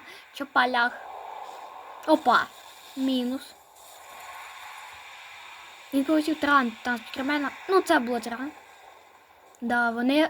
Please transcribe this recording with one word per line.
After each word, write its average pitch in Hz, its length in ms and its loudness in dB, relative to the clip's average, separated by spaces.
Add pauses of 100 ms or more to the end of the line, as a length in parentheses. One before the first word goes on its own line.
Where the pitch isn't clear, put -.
(340)
чопалях. 247 580 2 (1160)
Опа, 247 380 6 (500)
мінус. 262 460 -2 (2500)
Він 269 120 2
полетів 311 340 2
тран-, 277 320 4 (120)
там 247 140 -2
спікермена. 269 520 -2 (200)
Ну, 370 120 8
це 311 180 4
було 240 200 -2
тран. 240 320 -8 (1120)
Да, 240 280 2
вони... 262 400 2